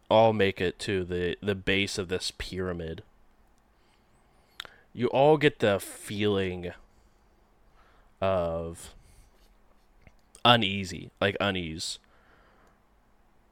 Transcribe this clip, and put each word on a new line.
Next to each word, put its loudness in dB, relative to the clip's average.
all 6
make 0
it -2
to -2
the, -4
the -2
base -2
of -6
this -4
pyramid, -8
you -2
all 6
get 2
the 4
feeling -2
of -2
uneasy, 2
like, 2
unease. -4